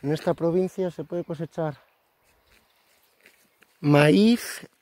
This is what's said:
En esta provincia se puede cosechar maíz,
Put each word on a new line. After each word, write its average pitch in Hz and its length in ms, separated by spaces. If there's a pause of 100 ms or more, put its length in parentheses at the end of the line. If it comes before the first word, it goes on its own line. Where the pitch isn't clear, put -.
En 143 100
esta 160 220
provincia 180 560
se 156 140
puede 175 200
cosechar 160 540 (2000)
maíz, 156 880 (140)